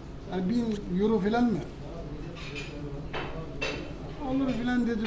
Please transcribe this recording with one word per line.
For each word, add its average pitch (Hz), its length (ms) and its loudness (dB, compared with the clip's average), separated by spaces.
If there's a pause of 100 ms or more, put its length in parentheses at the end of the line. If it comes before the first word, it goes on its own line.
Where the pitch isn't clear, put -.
(320)
yani 185 180 0
bin 226 280 2 (220)
euro 220 200 6
falan 226 240 6
mı?" 214 140 4 (2750)
"Olur" 269 180 2 (160)
falan 240 220 2
dedi 226 200 2